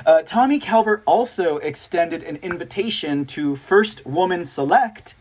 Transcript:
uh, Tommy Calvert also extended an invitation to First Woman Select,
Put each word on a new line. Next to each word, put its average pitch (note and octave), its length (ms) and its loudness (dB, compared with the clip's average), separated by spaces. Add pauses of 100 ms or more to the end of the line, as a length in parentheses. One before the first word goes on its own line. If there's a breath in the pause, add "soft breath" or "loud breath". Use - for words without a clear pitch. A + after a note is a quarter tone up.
uh, D#3+ 160 6
Tommy C4 340 2
Calvert G#3+ 480 2
also F3+ 520 0
extended E3 640 -4
an D3+ 140 -10
invitation E3 920 -4
to C#3+ 280 -4
First G#3 520 0
Woman F3 380 -2
Select, G#3+ 760 0